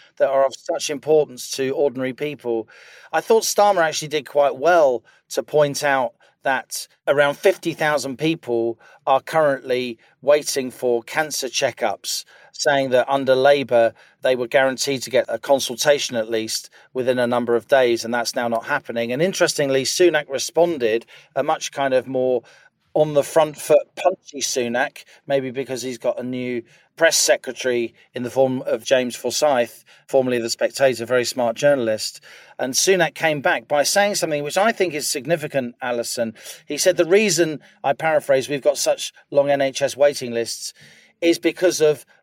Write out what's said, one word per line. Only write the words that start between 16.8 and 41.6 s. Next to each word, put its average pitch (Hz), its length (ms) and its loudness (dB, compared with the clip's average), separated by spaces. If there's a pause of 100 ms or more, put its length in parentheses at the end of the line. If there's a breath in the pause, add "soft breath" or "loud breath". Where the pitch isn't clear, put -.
within 127 240 0
a 123 80 2
number 120 300 0
of 113 120 -4
days, 123 360 4
and 117 100 -6
that's 120 200 -4
now 123 140 -4
not 113 180 -4
happening. 120 460 -6
And 131 80 -4
interestingly, 151 600 0
Sunak 156 460 2
responded 135 760 0 (300 loud breath)
a 135 80 -2
much 139 300 -4
kind 139 200 -2
of 123 140 2
more 127 360 -2 (500 soft breath)
on 151 220 0
the 143 80 4
front 156 340 0
foot, 143 380 2
punchy - 460 -4
Sunak, 120 640 -4 (220 soft breath)
maybe 139 240 -2
because 127 300 -8
he's 127 160 -8
got 117 220 -4
a 123 60 -8
new 123 380 -6 (340 soft breath)
press 160 200 2
secretary 123 800 -2 (200 soft breath)
in 123 100 -8
the 120 60 -6
form 131 360 0
of 123 180 -4
James 127 300 0
Forsyth, 123 720 -2 (240 soft breath)
formerly 127 280 2
of 117 60 -2
The 117 80 -6
Spectator, 117 560 0
very 123 180 0
smart 117 320 -4
journalist. 127 640 0 (380 loud breath)
And 131 160 -6
Sunak 175 400 0
came 151 260 -2
back 139 280 -2
by 147 160 2
saying 202 320 0
something 151 260 -4
which 147 160 -4
I 220 140 2
think 180 200 -2
is 143 160 -6
significant, 143 720 -4
Alison. 120 540 -4 (320 loud breath)
He 147 100 -6
said, 180 200 2
"The 170 100 2
reason," 170 540 2 (240 soft breath)
I 139 80 0
paraphrase, 143 560 0
"we've 139 120 -4
got 143 160 0
such - 380 -4 (160 soft breath)
long 143 200 2
N 139 120 2
H 135 180 -2
S 131 160 -2
waiting 131 360 0
lists - 420 -6 (460 soft breath)
is 170 180 2
because 170 420 0